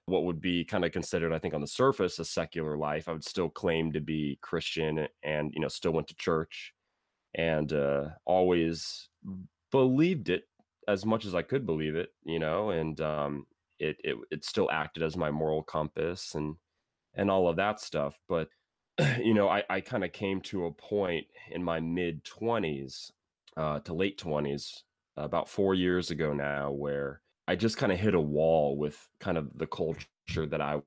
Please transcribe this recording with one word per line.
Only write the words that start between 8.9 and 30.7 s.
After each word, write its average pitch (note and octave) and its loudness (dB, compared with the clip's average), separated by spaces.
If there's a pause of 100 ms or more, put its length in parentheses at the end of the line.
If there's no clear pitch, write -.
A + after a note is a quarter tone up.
believed C3+ 4
it - 0 (400)
as G2+ 0
much A2 2
as F2+ -4
I F2 2
could C3 -2
believe D#2 0
it, - -4 (120)
you E2 -2
know, E2+ 0
and, D#2+ -2
um, D2 -2 (300)
it, D#2 -2
it, C#2 0 (160)
it D2+ -6
still - 0
acted D#2+ -2
as D#2+ -2
my D#2 0
moral D#2 0
compass D#2 -4
and, D2+ -4 (580)
and G2 2
all F#2 4
of E2 0
that G#2 0
stuff. C#2+ -4 (100)
But, D#2+ 0 (500)
<clears throat> C3+ 2
you A2+ 4
know, G2+ 6
I, G2+ 2
I F#2+ 0
kinda G2+ -2
came G2 -4
to F2+ -4
a E2 -2
point F2+ -2 (240)
in F2 -4
my E2 0
mid-twenties, E2 -2 (460)
uh, D2+ 0
to E2+ -8
late F#2 0
twenties, D2 -4 (320)
about D2+ -2
four F#2+ 2
years F2+ 2
ago D#2 0
now, C#2+ -2
where C#2+ -4 (280)
I F#2 2
just A2 0
kinda G2 2
hit G2 4
a E2 6
wall D2 4
with D2 -4 (100)
kind F2 0
of C#2+ -6
the D#2 -2
culture D#2+ -4 (400)
that D2+ -2
I D2 0